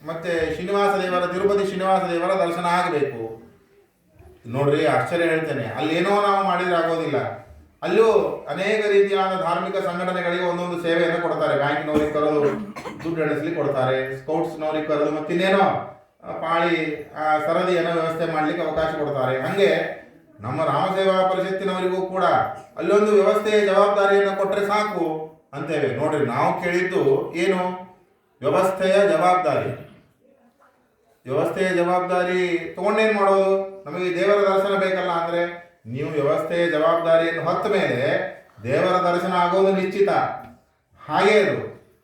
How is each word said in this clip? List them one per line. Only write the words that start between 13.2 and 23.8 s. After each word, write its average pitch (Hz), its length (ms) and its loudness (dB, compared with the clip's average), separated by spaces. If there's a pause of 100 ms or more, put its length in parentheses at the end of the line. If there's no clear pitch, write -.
ಎಣಿಸ್ಲಿಕ್ಕೆ 147 420 -2
ಕೊಡ್ತಾರೆ, 131 540 -2
ಸ್ಕೌಟ್ಸ್ನವ್ರಿಗೆ 156 680 -4
ಕರೆದು 151 240 0
ಮತ್ತಿನ್ನೇನೋ, 180 520 2 (600)
ಆ, - 80 -12
ಪಾಳಿ, 160 800 -2
ಆ, 156 260 0
ಸರದಿಯನ್ನು 170 560 0
ವ್ಯವಸ್ಥೆ 165 400 -2
ಮಾಡ್ಲಿಕ್ಕೆ 156 320 -2
ಅವಕಾಶ 160 300 -2
ಕೊಡ್ತಾರೆ. 131 460 -2
ಹಂಗೆ 190 560 0 (420)
ನಮ್ಮ 110 260 -4
ರಾಮಸೇವಾ 185 600 2
ಪರಿಷತ್ತಿನವರಿಗೂ 185 800 -2
ಕೂಡ 185 180 -2 (540)
ಅಲ್ಲೊಂದು 208 340 4
ವ್ಯವಸ್ಥೆಯ 208 500 4
ಜವಾಬ್ದಾರಿಯನ್ನು 202 760 4